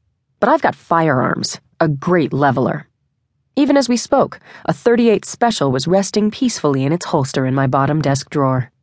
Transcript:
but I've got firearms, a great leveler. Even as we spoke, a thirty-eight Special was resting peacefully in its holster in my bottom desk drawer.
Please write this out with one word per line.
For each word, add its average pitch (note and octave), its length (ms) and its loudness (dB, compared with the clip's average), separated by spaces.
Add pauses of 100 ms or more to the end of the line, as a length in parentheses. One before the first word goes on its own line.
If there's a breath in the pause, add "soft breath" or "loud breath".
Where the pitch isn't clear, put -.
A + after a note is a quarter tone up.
(380)
but G#3 100 0
I've D4 140 2
got - 140 0
firearms, D#3 840 -2 (200)
a E3 80 0
great D3+ 440 -2
leveler. C#3 540 0 (680)
Even C#4 200 2
as C#4 120 2
we B3 80 0
spoke, - 440 0 (240 loud breath)
a - 80 0
thirty-eight A#3 520 2
Special A3 460 -2
was C#3 160 -2
resting G3 420 0
peacefully D3 560 -2
in D3 80 0
its F3+ 140 -4
holster C3+ 400 0
in B2+ 80 0
my C3+ 140 0
bottom C#3+ 340 0
desk C#3 260 -2
drawer. C3 440 -2 (100)